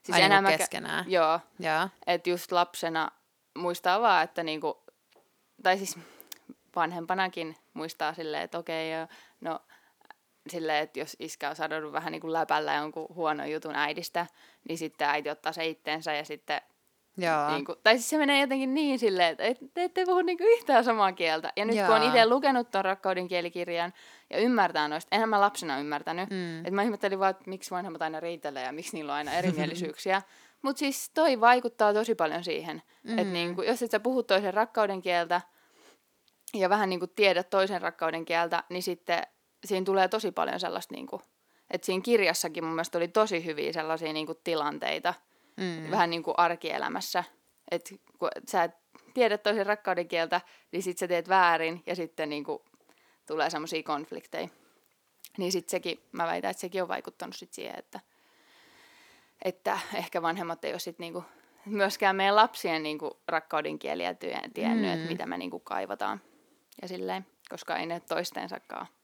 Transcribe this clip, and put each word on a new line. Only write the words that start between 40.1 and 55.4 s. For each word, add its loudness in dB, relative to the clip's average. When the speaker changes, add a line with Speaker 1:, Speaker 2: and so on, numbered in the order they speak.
Speaker 1:
paljon -2
sellaista -8
niinku, -12
että -6
siinä 0
kirjassakin 2
mun -4
mielestä -4
oli 0
tosi 2
hyviä -4
sellaisia -4
niinku -6
tilanteita -2
Speaker 2:
Mm. -6
Speaker 1:
vähän 4
niinku -2
arkielämässä. -2
Et -6
kun -2
sä 2
et -2
tiedä 4
toisen 2
rakkauden 0
kieltä, 0
niin -4
sit -4
sä -2
teet 0
väärin 4
ja -4
sitten -6
niinku -6
tulee 0
semmosia -4
konflikteja. -6
Niin -2